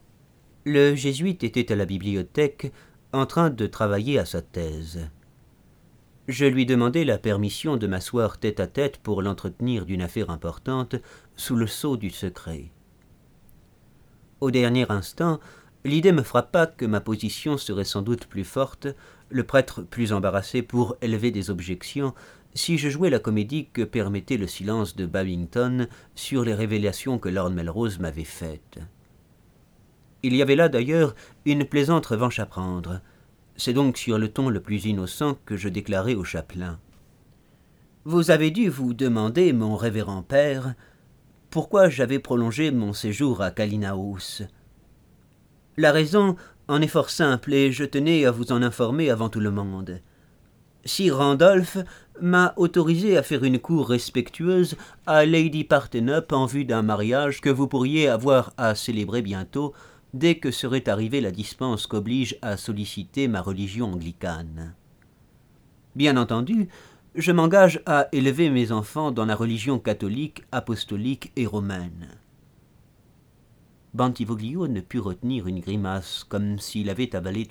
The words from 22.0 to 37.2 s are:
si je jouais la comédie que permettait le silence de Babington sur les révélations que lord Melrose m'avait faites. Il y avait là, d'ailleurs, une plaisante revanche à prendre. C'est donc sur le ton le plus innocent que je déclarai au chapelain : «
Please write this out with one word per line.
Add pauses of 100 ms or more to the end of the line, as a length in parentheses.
si
je
jouais
la
comédie
que
permettait
le
silence
de
Babington (280)
sur
les
révélations
que
lord
Melrose
m'avait
faites. (1400)
Il
y
avait
là,
d'ailleurs, (320)
une
plaisante
revanche
à
prendre. (560)
C'est
donc
sur
le
ton
le
plus
innocent
que
je
déclarai
au
chapelain : « (1300)